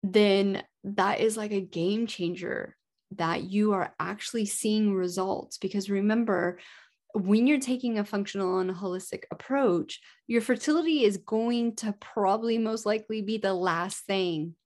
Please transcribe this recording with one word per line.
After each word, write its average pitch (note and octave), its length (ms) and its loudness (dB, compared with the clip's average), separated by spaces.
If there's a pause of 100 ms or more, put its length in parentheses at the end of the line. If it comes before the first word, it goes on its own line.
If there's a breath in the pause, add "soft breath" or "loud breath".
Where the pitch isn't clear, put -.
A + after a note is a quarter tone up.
then G3 600 4 (200)
that G3 380 2
is, A3 160 2
like, G#3+ 160 -4
a G3 80 0
game F#3+ 460 -2
changer E3+ 680 -6 (360)
that E3 320 -2
you G#3 280 2
are F#3+ 300 -2
actually G#3 460 -4
seeing G#3+ 460 2
results. F#3 640 -2
Because G3 320 -4
remember, G3+ 720 0 (540 loud breath)
when G#3+ 340 4
you're D4 120 4
taking B3 380 -2
a G3+ 80 0
functional G3 540 -2
and F#3 100 0
a F#3 40 -4
holistic F#3 580 -8
approach, G3 720 0 (260 loud breath)
your A#3 140 2
fertility D4+ 640 2
is G3+ 140 4
going A#3 580 -2
to G#3+ 180 -6
probably A3+ 680 0
most A3 260 -2
likely A3 360 -2
be G#3+ 160 -2
the G3 160 0
last F3+ 520 -2
thing E3+ 500 -2 (100)